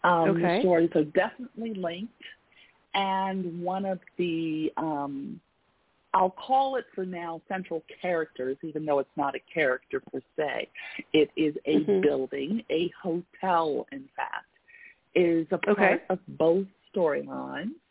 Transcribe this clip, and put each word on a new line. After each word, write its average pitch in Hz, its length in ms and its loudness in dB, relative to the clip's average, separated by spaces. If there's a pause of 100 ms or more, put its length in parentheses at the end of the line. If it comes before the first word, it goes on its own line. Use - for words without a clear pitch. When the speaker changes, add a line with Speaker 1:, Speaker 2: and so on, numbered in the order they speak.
Speaker 1:
Um, 170 360 4
the 170 60 2
Speaker 2:
Okay. 175 140 2
Speaker 1:
stories 170 340 4
are 151 100 4
definitely 220 720 -2
linked, 180 380 -6 (800)
and 190 720 -2
one 190 240 -2
of 190 140 -4 (180)
the, 160 580 -2
um, 143 640 -6 (720)
I'll 190 160 6
call 269 460 0
it 233 180 -4
for 190 100 -6
now 170 440 -8
central 180 340 -6 (180)
characters, 156 600 -2
even 156 240 -6
though 147 120 4
it's - 180 -4
not 143 180 -2
a - 60 -8 (120)
character 135 480 0
per - 220 -10 (140)
se. 135 320 -4 (440)
It 151 240 6
is 151 180 0 (120)
a 151 140 4
Speaker 2:
Mm-hmm. 190 200 2
Speaker 1:
building, 139 680 0
a 170 200 0 (100)
hotel, 165 920 -2
in 135 240 -14
fact, - 300 -8 (680)
is 170 360 4
a 180 80 -2
part 202 200 2
Speaker 2:
Okay. 202 300 4
Speaker 1:
of 185 100 0 (200)
both 175 280 4 (260)
storylines. 139 840 -4 (160)